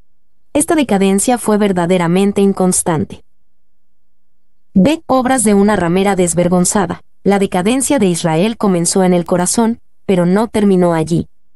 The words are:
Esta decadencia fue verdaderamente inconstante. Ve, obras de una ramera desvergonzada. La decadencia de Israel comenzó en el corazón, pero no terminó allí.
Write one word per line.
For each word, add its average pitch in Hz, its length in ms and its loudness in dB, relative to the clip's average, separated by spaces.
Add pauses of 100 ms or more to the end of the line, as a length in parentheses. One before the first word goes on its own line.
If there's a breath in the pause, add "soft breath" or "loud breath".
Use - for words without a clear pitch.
(520)
Esta 302 240 -2
decadencia 202 640 0
fue 214 200 -2
verdaderamente 185 840 0
inconstante. 185 840 -2 (1500)
Ve, 277 320 2
obras 262 360 0
de 208 120 2
una 202 200 4
ramera 190 400 0
desvergonzada. 180 840 0 (240)
La 196 160 2
decadencia 214 580 -2
de 208 80 2
Israel 175 500 -2
comenzó 185 460 0
en 185 100 2
el 175 120 0
corazón, 208 560 -2 (260)
pero 180 180 0
no 196 220 0
terminó 190 480 2
allí. 160 340 -2 (260)